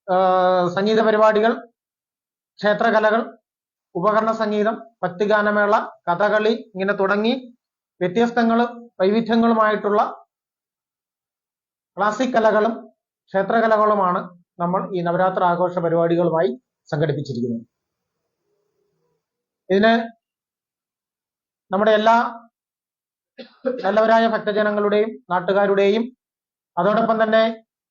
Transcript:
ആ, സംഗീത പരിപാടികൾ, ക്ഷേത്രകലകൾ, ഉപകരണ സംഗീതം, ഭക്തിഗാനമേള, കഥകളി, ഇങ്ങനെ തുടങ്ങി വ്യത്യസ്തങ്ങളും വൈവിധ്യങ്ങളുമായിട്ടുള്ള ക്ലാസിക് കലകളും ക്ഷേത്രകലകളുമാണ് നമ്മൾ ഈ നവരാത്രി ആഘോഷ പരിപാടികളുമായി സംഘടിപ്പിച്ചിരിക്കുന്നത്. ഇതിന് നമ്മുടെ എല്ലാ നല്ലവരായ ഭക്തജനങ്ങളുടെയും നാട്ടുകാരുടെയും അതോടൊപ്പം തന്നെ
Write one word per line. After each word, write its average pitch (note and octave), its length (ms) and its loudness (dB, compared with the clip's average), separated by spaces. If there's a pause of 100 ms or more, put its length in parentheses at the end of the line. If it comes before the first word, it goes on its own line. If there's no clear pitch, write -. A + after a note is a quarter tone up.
(140)
ആ, - 20 2 (600)
സംഗീത G#3+ 260 0
പരിപാടികൾ, G#3+ 500 2 (1080)
ക്ഷേത്രകലകൾ, G#3+ 800 0 (560)
ഉപകരണ G#3+ 360 0
സംഗീതം, G#3+ 440 -2 (280)
ഭക്തിഗാനമേള, G#3 720 0 (340)
കഥകളി, G#3+ 460 0 (200)
ഇങ്ങനെ F#3+ 200 -4
തുടങ്ങി G3+ 400 0 (680)
വ്യത്യസ്തങ്ങളും A#3 1000 -2
വൈവിധ്യങ്ങളുമായിട്ടുള്ള A3 1000 0 (2000)
ക്ലാസിക് G#3+ 360 -2
കലകളും A3 400 2 (540)
ക്ഷേത്രകലകളുമാണ് G#3 920 0 (400)
നമ്മൾ F3+ 220 -2 (140)
ഈ F3 60 -4
നവരാത്രി F#3 420 0
ആഘോഷ F3+ 340 0
പരിപാടികളുമായി E3+ 720 0 (400)
സംഘടിപ്പിച്ചിരിക്കുന്നത്. C3 760 -4 (2000)
ഇതിന് G#3+ 240 2 (1800)
നമ്മുടെ G#3+ 200 2
എല്ലാ A3 260 4 (1700)
നല്ലവരായ A3 420 2
ഭക്തജനങ്ങളുടെയും G#3 840 0 (200)
നാട്ടുകാരുടെയും G3 720 0 (720)
അതോടൊപ്പം A3 460 0
തന്നെ A3 200 2 (480)